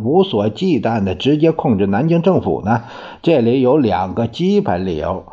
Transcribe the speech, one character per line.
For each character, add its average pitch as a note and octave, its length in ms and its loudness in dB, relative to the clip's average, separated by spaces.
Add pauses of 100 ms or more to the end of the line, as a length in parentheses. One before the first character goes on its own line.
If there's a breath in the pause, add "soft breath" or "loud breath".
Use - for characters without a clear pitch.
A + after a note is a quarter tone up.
无 D#3+ 200 2
所 G#2+ 260 0
忌 D3+ 320 0
惮 A2+ 220 0
地 F#2+ 100 -2
直 C#3+ 240 0
接 D#3+ 140 4
控 C3 260 0
制 G2+ 80 2
南 G#2 220 0
京 E3+ 140 2
政 F3 200 2
府 E2 240 -4
呢？ A#2 180 0 (380 loud breath)
这 D3+ 200 2
里 A#2+ 200 2
有 B2+ 160 4
两 F#2+ 380 0
个 A#2 100 -2
基 F#3+ 360 0
本 F#2+ 240 -2
理 F2 120 -4
由。 D#2+ 360 -6